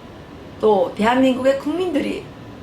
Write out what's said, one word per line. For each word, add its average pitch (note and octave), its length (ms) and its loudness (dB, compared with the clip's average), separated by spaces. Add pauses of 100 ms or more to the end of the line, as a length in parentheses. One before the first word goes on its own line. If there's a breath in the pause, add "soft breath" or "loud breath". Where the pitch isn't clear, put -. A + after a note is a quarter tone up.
(600)
또 G3 360 2
대한민국의 C4 600 2
국민들이 D4 680 -4 (380)